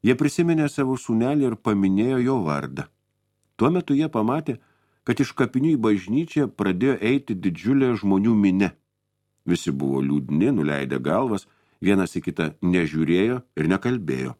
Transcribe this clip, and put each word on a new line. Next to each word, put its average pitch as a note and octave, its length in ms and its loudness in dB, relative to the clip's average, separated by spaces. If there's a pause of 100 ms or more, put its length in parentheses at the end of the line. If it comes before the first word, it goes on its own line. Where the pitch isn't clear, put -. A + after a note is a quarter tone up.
Jie A#2+ 120 4
prisiminė D#3 520 0
savo C3 280 -2
sūnelį B2 540 0
ir A2+ 60 -4
paminėjo G#2+ 640 2
jo C3 220 0
vardą. C2+ 420 -4 (720)
Tuo - 140 4
metu E3+ 240 0
jie D#3 120 0
pamatė, B2+ 480 -2 (480)
kad A#2+ 160 -2
iš - 160 -2
kapinių C3+ 380 2
į A#2+ 100 0
bažnyčią A2+ 640 0 (100)
pradėjo G2 440 0
eiti A#2+ 360 -2
didžiulė G#2+ 640 0
žmonių G2 360 2
minia. G2 340 4 (760)
Visi E2+ 280 0
buvo C2+ 280 -2
liūdni, D2 560 0
nuleidę C#2+ 480 -2
galvas, G2+ 400 -2 (400)
vienas F#2+ 320 2
į E2+ 80 -6
kitą D#2+ 240 -4 (160)
nežiūrėjo F2 760 2 (180)
ir D#2+ 120 0
nekalbėjo. D#2 680 -4